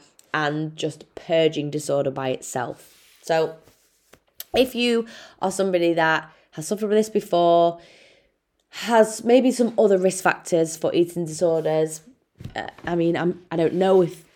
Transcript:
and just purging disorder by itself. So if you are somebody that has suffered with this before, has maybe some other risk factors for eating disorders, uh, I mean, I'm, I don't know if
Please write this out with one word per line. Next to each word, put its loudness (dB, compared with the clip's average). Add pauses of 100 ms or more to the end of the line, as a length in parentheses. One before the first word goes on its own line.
(340)
and -4
just -8 (120)
purging 0
disorder -2
by -6
itself. -10
So -2 (1000)
if 0
you 0 (340)
are -2
somebody 0
that 0 (200)
has -12
suffered -4
with 2
this 0
before, 2 (880)
has 2
maybe 4
some 0
other 4
risk 0
factors 0
for -4
eating 0
disorders, -2 (540)
uh, -10 (180)
I -4
mean, 0
I'm, -2 (100)
I -6
don't 0
know 4
if -4 (120)